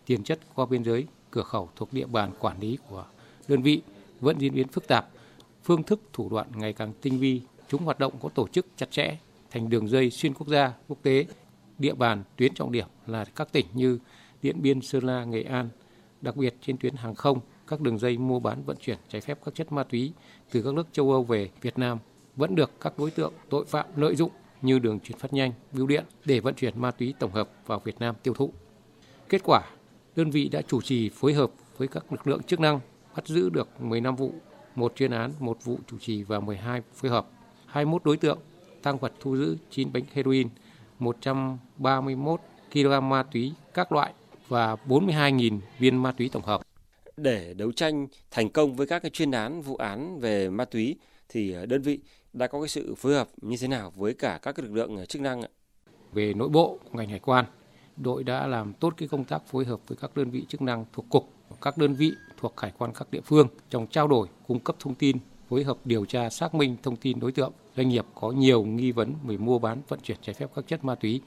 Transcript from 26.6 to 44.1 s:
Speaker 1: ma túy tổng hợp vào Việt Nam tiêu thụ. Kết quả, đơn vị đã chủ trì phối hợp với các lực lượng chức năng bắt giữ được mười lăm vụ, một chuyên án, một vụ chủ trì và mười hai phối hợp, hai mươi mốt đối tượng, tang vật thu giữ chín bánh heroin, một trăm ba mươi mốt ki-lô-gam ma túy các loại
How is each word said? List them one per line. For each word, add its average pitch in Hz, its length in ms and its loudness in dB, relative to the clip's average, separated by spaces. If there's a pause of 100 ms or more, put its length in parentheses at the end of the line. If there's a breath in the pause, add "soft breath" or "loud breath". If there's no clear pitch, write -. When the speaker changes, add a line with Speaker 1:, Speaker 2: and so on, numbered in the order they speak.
Speaker 1:
ma 123 100 0
túy 127 280 -4
tổng 104 140 -4
hợp 104 180 -2 (160)
vào 107 120 -2
Việt - 220 -8
Nam 117 220 -2
tiêu 123 120 0
thụ. - 180 0 (760 loud breath)
Kết 190 160 2
quả, 131 180 8 (540)
đơn 160 140 2
vị 143 180 2
đã 147 140 -2
chủ 127 200 0
trì 117 260 0
phối 143 260 2
hợp 143 160 4 (260)
với 135 120 -4
các - 240 -10
lực 131 140 -6
lượng - 160 0
chức 170 180 0
năng 151 200 4 (360)
bắt - 100 -8
giữ 180 240 2
được 147 180 -2 (120)
mười 117 200 -2
lăm 127 160 0
vụ, 135 160 -2 (420)
một 117 220 0
chuyên 131 140 2
án, 120 280 -2
một 120 260 -6
vụ 120 220 -4
chủ 113 120 -14
trì 107 240 -6
và 101 180 -2
mười 104 160 -6
hai 120 260 -6 (120)
phối 131 160 -4
hợp, 117 180 0 (380 soft breath)
hai 147 180 -2
mươi 151 80 0
mốt 175 120 -2
đối 151 120 4
tượng, 156 220 0 (440)
tang 139 160 -2
vật 131 220 -4
thu 135 160 -2
giữ 160 200 0 (140)
chín 135 220 -4
bánh 127 200 -2
heroin, 131 360 2 (500 loud breath)
một 120 220 0
trăm 135 380 -2 (180)
ba 135 240 2
mươi 135 160 -2
mốt 151 240 -2 (320)
ki-lô-gam 139 360 4
ma 135 140 2
túy 131 300 -4 (220)
các 180 180 -2
loại 147 200 2 (360)